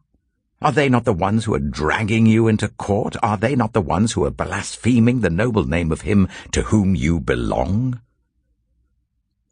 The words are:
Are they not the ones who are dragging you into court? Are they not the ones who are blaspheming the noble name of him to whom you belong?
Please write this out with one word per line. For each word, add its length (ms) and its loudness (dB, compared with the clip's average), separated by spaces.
Are 120 0
they 180 2
not 140 2
the 100 0
ones 320 0
who 80 0
are 60 0
dragging 640 0
you 220 4
into 220 0
court? 520 -4
Are 160 0
they 180 0
not 180 -2
the 80 2
ones 320 0
who 120 0
are 60 -2
blaspheming 880 0
the 80 0
noble 360 0
name 260 -2
of 100 -4
him 260 2
to 120 -2
whom 320 2
you 240 0
belong? 840 -2